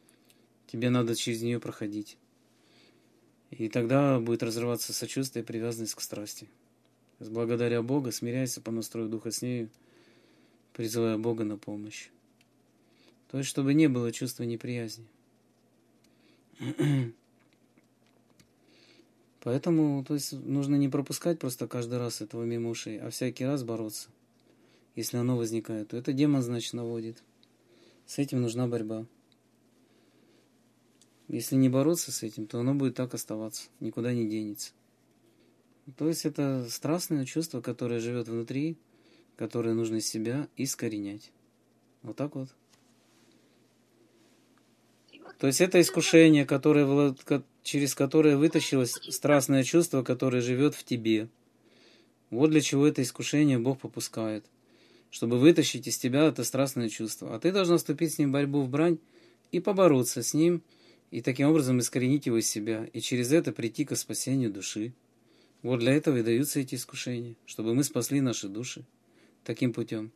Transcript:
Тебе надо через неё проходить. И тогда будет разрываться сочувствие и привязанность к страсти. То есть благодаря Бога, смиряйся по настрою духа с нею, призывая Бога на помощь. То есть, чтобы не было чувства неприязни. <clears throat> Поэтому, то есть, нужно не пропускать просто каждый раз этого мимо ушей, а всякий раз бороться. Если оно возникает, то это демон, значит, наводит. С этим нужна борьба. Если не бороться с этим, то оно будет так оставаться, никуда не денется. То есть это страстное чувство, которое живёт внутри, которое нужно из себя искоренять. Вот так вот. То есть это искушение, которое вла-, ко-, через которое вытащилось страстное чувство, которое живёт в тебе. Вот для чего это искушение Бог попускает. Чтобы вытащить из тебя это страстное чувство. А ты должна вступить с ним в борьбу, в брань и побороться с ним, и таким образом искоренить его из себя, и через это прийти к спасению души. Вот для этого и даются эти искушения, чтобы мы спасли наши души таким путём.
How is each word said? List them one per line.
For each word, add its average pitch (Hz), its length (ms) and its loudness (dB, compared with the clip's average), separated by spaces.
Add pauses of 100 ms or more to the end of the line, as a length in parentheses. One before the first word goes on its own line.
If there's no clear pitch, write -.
(680)
Тебе 120 220 -2
надо 120 260 2
через 117 260 -4
неё 117 200 -4
проходить. 104 560 -10 (1300)
И 113 200 -6
тогда 131 500 2
будет 117 240 -2
разрываться 120 480 -4
сочувствие 123 520 -6
и - 20 -20
привязанность 113 500 -6
к - 60 -14
страсти. 104 480 -12 (680)
То 117 80 -16
есть 107 60 -14
благодаря 117 500 0
Бога, 127 300 -2
смиряйся 123 480 -4
по 113 120 -10
настрою 113 360 -6
духа 110 240 -6
с - 100 -8
нею, 123 280 -4 (1040)
призывая 113 440 -2
Бога 113 260 -2
на 104 140 -4
помощь. 104 520 -12 (1200)
То 135 80 -8
есть, 135 120 -6
чтобы 139 240 0
не 156 140 6
было 120 240 0
чувства 123 320 -8
неприязни. 117 640 -8 (1500)
<clears throat> 131 540 -2 (2250)
Поэтому, 143 640 2
то 151 120 -6
есть, 139 180 -4
нужно 139 420 0
не 143 140 4
пропускать 143 500 -2
просто 127 280 -6
каждый 123 320 -4
раз 120 220 -6
этого 117 220 -8
мимо 117 260 -4
ушей, 110 300 -8
а 120 100 -12
всякий 127 360 -6
раз 139 180 -2
бороться. 113 460 -8 (840)
Если 117 220 -6
оно 123 200 0
возникает, 110 520 -4
то 117 80 -8
это 135 160 -4
демон, 139 280 4
значит, 120 320 -4
наводит. 117 500 -8 (840)
С - 140 -16
этим 131 220 0
нужна 120 260 0
борьба. 113 380 -4 (2250)
Если 123 280 -4
не 131 140 6
бороться 139 420 0
с - 120 -8
этим, 107 240 -8
то 120 120 -8
оно 131 160 0
будет 131 200 0
так 127 180 -6
оставаться, - 560 -10 (100)
никуда 117 340 -4
не 117 160 -2
денется. 107 440 -8 (1200)
То 151 100 -2
есть 165 180 -2
это 135 440 -2
страстное 147 560 -4
чувство, 156 340 -6
которое 120 400 -4
живёт 120 280 -4
внутри, 131 500 -4 (580)
которое 117 380 -2
нужно 113 240 0
из 107 100 -4
себя 120 480 -4
искоренять. 107 760 -6 (720)
Вот 110 120 -12
так 143 200 -6
вот. 131 140 -10 (3000)
То 135 80 0
есть 135 120 2
это 185 220 6
искушение, 156 640 8
которое 147 400 4
вла-, 139 300 4 (100)
ко-, 139 180 0 (200)
через 139 320 -2
которое 147 420 6
вытащилось 147 560 2 (160)
страстное 139 540 4
чувство, 143 400 2
которое 127 380 0
живёт 127 340 2
в - 80 -14
тебе. 110 440 0 (1000)
Вот 147 220 4
для 151 100 6
чего 147 260 4
это 151 140 2
искушение 135 580 2
Бог 131 200 0
попускает. 110 640 -6 (640)
Чтобы 120 280 0
вытащить 135 500 6
из 113 100 -4
тебя 135 300 2
это 131 160 0
страстное 131 460 -2
чувство. - 460 -8
А 107 40 -6
ты 170 120 0
должна 180 260 4
вступить 151 360 -2
с - 60 -4
ним 143 100 2
в 131 40 0
борьбу, 143 280 2
в 131 80 0
брань 160 300 2 (520)
и 175 80 0
побороться 160 640 4
с - 100 -4
ним, 165 280 4 (500)
и 117 100 -8
таким 139 280 2
образом 131 300 4
искоренить 131 460 0
его 117 140 2
из 107 100 0
себя, 113 420 -4
и 113 80 -8
через 123 320 -2
это 147 200 4
прийти 120 340 -4
к 120 100 -6
спасению 123 560 -2
души. 104 420 -8 (680)
Вот 123 180 0
для 123 140 4
этого 151 240 2
и 113 60 2
даются 127 360 0
эти 131 140 -4
искушения, 120 640 -8 (100)
чтобы 113 300 -2
мы 139 80 4
спасли 135 360 -2
наши 117 280 0
души 117 360 -10 (600)
таким 120 300 -2
путём. 113 420 -6